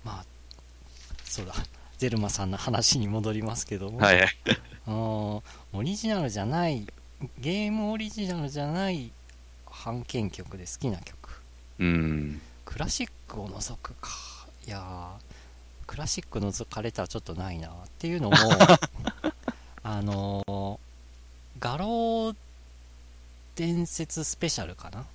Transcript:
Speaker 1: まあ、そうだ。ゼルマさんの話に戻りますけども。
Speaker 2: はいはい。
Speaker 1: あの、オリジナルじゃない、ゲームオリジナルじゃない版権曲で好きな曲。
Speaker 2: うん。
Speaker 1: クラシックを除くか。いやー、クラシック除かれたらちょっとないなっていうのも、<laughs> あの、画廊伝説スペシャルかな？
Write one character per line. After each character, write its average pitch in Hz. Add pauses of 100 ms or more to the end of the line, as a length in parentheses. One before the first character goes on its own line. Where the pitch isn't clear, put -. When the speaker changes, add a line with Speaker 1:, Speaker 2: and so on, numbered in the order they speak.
Speaker 1:
ま 101
あ、 92 (960)
そ -
う 92
だ。 90 (440)
ゼ 123
ル 113
マ 101
さ 98
ん 92
の 95
話 120
に 104
戻 107
り 107
ま 110
す -
け 101
ど 98
も。 113
Speaker 2:
は 101
い 90
は 95
い。 92 (560)
Speaker 1:
あ 110
の、 107 (300)
オ 101
リ 175
ジ 220
ナ 208
ル 135
じ 101
ゃ 98
な 165
い、 117 (540)
ゲ 196
ー -
ム 214
オ 220
リ 214
ジ 214
ナ 175
ル 147
じ 143
ゃ 143
な 190
い 127 (760)
版 117
権 110
曲 -
で 90
好 -
き 135
な 87
曲。 - (380)
Speaker 2:
う 90
ん。 78 (220)
Speaker 1:
ク -
ラ 160
シ -
ッ - (180)
ク 104
を 101
除 104
く -
か。 - (560)
い -
や 98
ー、 90 (760)
ク -
ラ 147
シ -
ッ -
ク -
除 101
か 107
れ 113
た 101
ら 90
ち -
ょ 113
っ -
と 87
な 90
い 85
な -
っ - (260)
て 170
い 170
う 170
の 110
も、 156
<laughs> 185 (1080)
あ 107
の、 98 (800)
画 120
廊 226 (1200)
伝 170
説 160
ス -
ペ 170
シ 123
ャ 92
ル -
か -
な？ 123